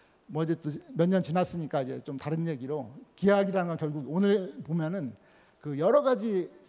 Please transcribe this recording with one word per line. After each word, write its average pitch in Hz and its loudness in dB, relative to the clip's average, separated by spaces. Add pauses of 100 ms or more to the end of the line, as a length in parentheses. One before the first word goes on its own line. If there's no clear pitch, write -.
(260)
뭐 156 -2
이제 165 0
또 151 -6 (280)
몇 170 6
년 190 4
지났으니까 160 0
이제 127 -6
좀 139 -8
다른 165 -4
얘기로 131 -6 (240)
기하학이라는 196 4
건 165 -4
결국 151 -4
오늘 202 2
보면은 160 -2 (460)
그 143 -6
여러 226 4
가지 214 0 (200)